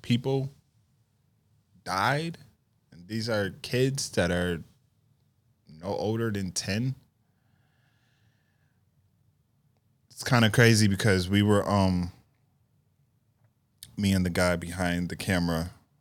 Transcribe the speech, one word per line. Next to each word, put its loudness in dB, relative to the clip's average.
people -2
died. -2
And -20
these -4
are 0
kids -2
that 2
are -2
no -4
older -2
than -4
ten. -4
It's -16
kinda 4
crazy 6
because 2
we 2
were, 2
um, 0
me 0
and 2
the -2
guy 2
behind -4
the -10
camera, -2